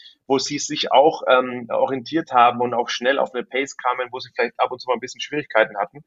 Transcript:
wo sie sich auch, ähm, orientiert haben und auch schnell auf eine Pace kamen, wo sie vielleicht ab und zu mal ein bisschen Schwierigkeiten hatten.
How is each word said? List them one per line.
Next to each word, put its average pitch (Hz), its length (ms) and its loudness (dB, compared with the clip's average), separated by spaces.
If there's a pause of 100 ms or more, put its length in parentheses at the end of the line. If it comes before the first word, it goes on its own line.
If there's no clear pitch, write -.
(260)
wo 135 100 2
sie 143 220 -2
sich - 340 -6
auch, 147 340 6
ähm, 127 440 2
orientiert 131 640 -2
haben 120 280 4
und 123 140 -2
auch 117 160 -2
schnell 131 280 0
auf 131 140 0
eine 120 100 -6
Pace - 360 -6
kamen, 127 320 -4
wo 127 80 -10
sie 123 160 -14
vielleicht 120 260 -2
ab 127 120 0
und 127 60 -12
zu - 120 -6
mal 120 60 2
ein 113 40 -6
bisschen - 220 -12
Schwierigkeiten 110 560 0
hatten. 110 280 -6